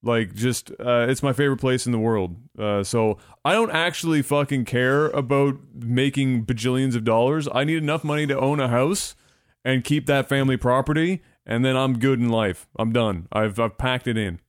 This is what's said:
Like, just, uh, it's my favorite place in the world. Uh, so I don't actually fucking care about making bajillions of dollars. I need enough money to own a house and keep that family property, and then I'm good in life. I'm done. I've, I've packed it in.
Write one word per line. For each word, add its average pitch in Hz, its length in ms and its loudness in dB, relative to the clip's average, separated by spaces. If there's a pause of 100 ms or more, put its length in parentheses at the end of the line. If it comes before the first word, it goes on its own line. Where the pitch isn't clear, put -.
Like, 113 260 0
just, 113 460 -2
uh, 120 300 2
it's 135 120 0
my 139 120 0
favorite 135 240 0
place 127 280 0
in 123 60 -2
the 117 80 0
world. 107 360 0 (220)
Uh, 104 260 -2
so 110 340 0 (280)
I 147 80 2
don't 220 180 2
actually 165 520 0
fucking 139 420 0
care 131 440 2
about 139 480 0 (180)
making 127 720 0
bajillions 127 500 0
of 117 80 -4
dollars. 127 500 2
I 131 100 0
need 160 140 0
enough 151 260 -2
money 151 220 -2
to 139 140 0
own 139 200 2
a 127 100 0
house 147 460 0 (500)
and 127 180 0
keep 147 240 0
that 139 220 2
family 135 280 2
property, 151 640 0 (240)
and 117 200 0
then 131 100 2
I'm 131 240 0
good 131 200 2
in 120 100 2
life. 110 380 0 (120)
I'm 113 140 0
done. 104 380 0
I've, 107 280 -2
I've 113 180 0
packed 127 300 -2
it 117 100 -2
in. 95 320 -4